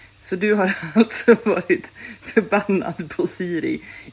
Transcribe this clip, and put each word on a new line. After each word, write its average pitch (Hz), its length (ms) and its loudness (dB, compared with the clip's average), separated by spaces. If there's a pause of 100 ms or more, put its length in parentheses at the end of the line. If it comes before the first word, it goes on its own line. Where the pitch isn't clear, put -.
(200)
Så - 160 -8
du 208 180 2
har 196 200 2 (120)
<laughs> 156 100 -4
alltså 226 480 6
varit - 480 -2 (300)
förbannad 190 960 -2
på - 120 -2
Siri 175 540 -4 (320)